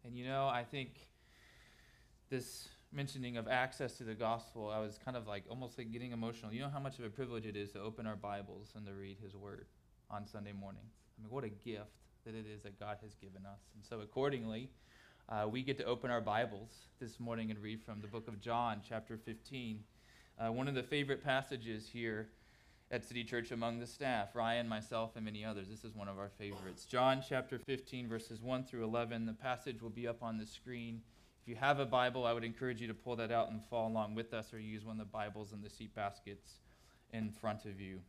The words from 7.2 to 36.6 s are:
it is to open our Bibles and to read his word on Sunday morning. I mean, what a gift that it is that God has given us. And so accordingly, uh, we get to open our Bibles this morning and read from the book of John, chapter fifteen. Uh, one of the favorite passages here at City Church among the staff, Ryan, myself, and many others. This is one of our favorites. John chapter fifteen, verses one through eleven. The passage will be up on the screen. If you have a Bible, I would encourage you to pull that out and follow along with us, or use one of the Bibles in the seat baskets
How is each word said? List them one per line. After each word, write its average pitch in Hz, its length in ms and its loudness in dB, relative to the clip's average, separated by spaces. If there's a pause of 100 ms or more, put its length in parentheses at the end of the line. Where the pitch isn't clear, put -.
it 104 120 -2
is 101 160 -2
to 101 80 -8
open 110 260 -4
our 110 80 0
Bibles 101 640 -4
and 107 100 -6
to 98 60 -6
read 98 280 -6
his 101 140 -10
word 101 320 -8 (420)
on 104 200 -4
Sunday 101 240 -6
morning. 101 320 -8 (340)
I 110 40 -14
mean, 107 100 -10
what 135 100 0
a 113 60 -2
gift 107 420 -6 (340)
that 110 120 -8
it 107 100 -6
is 104 160 -10
that 101 160 -12
God 104 240 -4
has 104 140 -14
given 95 300 -14
us. 101 160 -12 (120)
And 104 100 -16
so 110 180 -6
accordingly, 123 680 2 (580)
uh, 107 220 4
we 127 140 2
get 135 140 4
to - 60 -2
open 120 240 2
our 120 120 6
Bibles 107 500 2 (300)
this 113 180 -8
morning 113 320 0
and 107 80 -2
read 107 240 -4
from 107 180 -6
the 107 60 -6
book 110 220 -4
of 104 120 -6
John, 117 480 2
chapter 110 280 -2
fifteen. 113 640 -6 (580)
Uh, 113 140 2
one 131 160 2
of 135 80 4
the 123 80 4
favorite 139 400 2
passages 120 680 2
here 110 360 0 (640)
at 113 120 0
City 120 200 -2
Church 117 260 0
among 117 300 0
the 120 60 -4
staff, 120 500 0
Ryan, 117 320 4
myself, 113 480 0
and 110 80 -2
many 107 200 -2
others. 101 240 -2
This 107 140 -10
is 107 140 -10
one 101 100 -4
of 98 140 -4
our 101 180 -2
favorites. 95 460 -6
John 131 440 8
chapter 127 300 0
fifteen, 127 500 -4
verses 113 320 -4
one 127 220 2
through 120 220 -2
eleven. 117 420 2
The 110 60 0
passage 120 500 -2
will 113 80 -6
be 120 160 -2
up 117 160 0
on 113 160 0
the 107 80 -2
screen. 117 560 -6 (400)
If - 60 -12
you 117 80 -4
have 139 240 8
a 131 60 6
Bible, 123 380 6
I 117 80 8
would 117 120 2
encourage 117 360 0
you 120 60 -2
to 110 80 -2
pull 120 220 -2
that 113 160 2
out 113 180 6
and 110 140 -2
follow 113 240 2
along 110 260 2
with 110 180 -2
us, 113 220 -4
or 110 60 -6
use 107 240 -4
one 110 160 -4
of 104 60 -4
the 98 60 -10
Bibles 104 400 -2
in 104 100 -8
the 104 80 -8
seat - 260 -10
baskets 101 640 -2 (520)